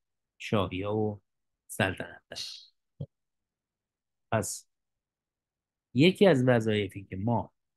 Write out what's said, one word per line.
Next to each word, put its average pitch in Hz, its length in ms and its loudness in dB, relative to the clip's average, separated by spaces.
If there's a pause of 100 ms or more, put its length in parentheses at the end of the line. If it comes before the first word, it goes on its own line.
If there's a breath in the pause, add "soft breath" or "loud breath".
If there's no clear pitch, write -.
(380)
شاهی‌ها 101 580 -2
و 107 260 -4 (440)
سلطنت‌ها. 87 680 -6 (2000)
پس - 360 -4 (1300)
یکی 185 320 6
از 139 200 6
وظایفی 107 580 0
که 92 120 -14
ما، 101 360 -4 (240)